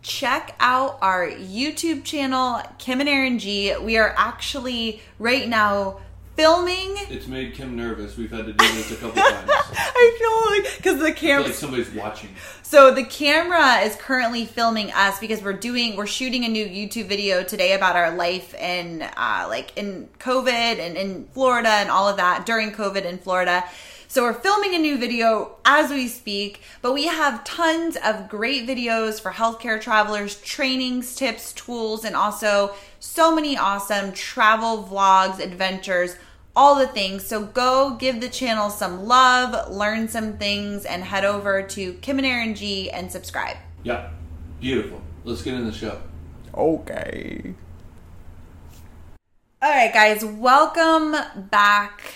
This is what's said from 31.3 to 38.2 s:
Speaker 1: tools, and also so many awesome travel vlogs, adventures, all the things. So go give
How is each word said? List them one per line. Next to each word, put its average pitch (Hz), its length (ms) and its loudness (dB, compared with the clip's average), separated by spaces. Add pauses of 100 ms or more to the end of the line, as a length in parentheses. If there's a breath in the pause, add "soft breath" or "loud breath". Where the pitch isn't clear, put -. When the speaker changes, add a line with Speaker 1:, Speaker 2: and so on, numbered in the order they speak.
Speaker 1:
tools, 220 500 -6
and 208 100 -6
also 202 600 2 (260 loud breath)
so 330 340 4
many 302 220 0
awesome 196 560 0
travel 220 720 2
vlogs, 190 580 4
adventures, 185 720 -2 (380 loud breath)
all 277 200 10
the 269 140 4
things. 190 380 -4
So 214 200 -4
go 254 520 2
give 254 220 0